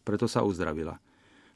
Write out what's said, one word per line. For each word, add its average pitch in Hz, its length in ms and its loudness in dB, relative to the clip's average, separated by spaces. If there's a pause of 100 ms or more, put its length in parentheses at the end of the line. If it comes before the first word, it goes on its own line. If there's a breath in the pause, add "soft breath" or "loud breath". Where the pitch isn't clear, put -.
preto 104 240 0
sa 113 160 2
uzdravila." 82 560 -2 (560 soft breath)